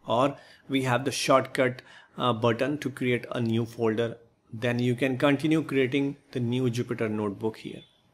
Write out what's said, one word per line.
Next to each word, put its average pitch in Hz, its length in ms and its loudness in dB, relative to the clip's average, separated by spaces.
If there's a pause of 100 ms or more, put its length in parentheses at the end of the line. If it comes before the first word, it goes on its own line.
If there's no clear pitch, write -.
or 131 300 2 (320)
we 135 140 0
have 127 240 0
the 131 60 0
shortcut, 131 680 2 (340)
uh, 123 160 0
button 120 460 2
to 131 140 -6
create 123 400 0
a 123 100 -4
new 113 240 0
folder. 113 500 -2 (380)
Then 120 240 -2
you 123 160 2
can 131 240 0
continue 156 460 2
creating 139 540 0 (140)
the 131 80 -6
new 123 300 0
Jupyter 113 400 -4
Notebook 107 480 -4
here. - 240 -14 (320)